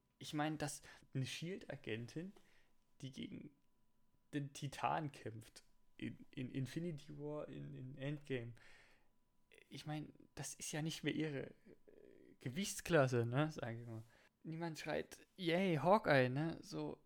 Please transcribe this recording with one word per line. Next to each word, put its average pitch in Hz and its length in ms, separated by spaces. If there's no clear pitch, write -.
Ich - 140
meine, 156 240
dass 147 260
eine 135 140
shield-Agentin, 156 1040
die 131 100
gegen - 380
den 143 220
Titan 143 580
kämpft, - 500
in, - 180
in 131 200
Infinity 147 680
War, 147 300
in, 143 260
in 135 240
Endgame, 135 560
ich - 180
meine, 151 220
das - 200
ist - 180
ja 151 100
nicht 156 220
mehr 151 100
ihre, 151 320
äh, - 80
Gewichtsklasse, 131 840
ne, 143 260
sag 120 220
ich 117 120
mal. 113 160
Niemand 160 340
schreit, 156 400
"Yay, 175 400
Hawkeye", 143 520
ne, 147 320
so, 151 460